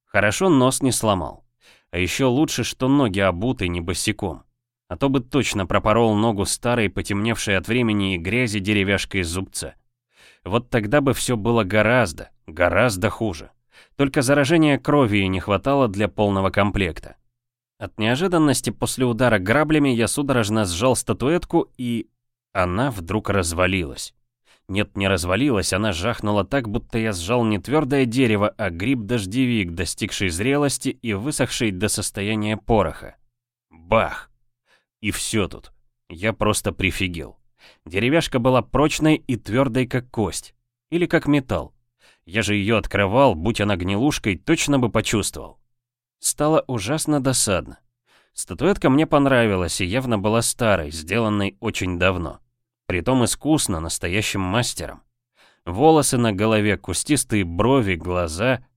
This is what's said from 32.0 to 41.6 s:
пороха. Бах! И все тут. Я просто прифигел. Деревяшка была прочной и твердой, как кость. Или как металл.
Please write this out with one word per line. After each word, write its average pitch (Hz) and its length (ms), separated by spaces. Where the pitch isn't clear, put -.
пороха. 101 600
Бах! 85 600
И 104 100
все 98 380
тут. - 240
Я 95 240
просто 104 400
прифигел. 87 680
Деревяшка 127 540
была 123 240
прочной 156 540
и - 200
твердой, 123 500
как 123 240
кость. - 440
Или 170 160
как 160 200
металл. 127 480